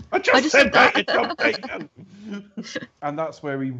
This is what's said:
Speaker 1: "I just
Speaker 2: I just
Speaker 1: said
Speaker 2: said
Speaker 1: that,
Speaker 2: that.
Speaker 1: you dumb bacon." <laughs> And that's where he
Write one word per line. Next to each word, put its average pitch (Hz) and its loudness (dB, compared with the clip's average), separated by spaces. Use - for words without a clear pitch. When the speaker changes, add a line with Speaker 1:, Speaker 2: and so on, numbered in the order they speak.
Speaker 1:
"I 359 0
just - 2
Speaker 2:
I 262 6
just 294 0
Speaker 1:
said 277 8
Speaker 2:
said 208 2
Speaker 1:
that, 247 6
Speaker 2:
that. 202 0
Speaker 1:
you - 0
dumb - -2
bacon." 220 -4
<laughs> - -20
And 147 -6
that's 160 -8
where 139 -4
he 135 -4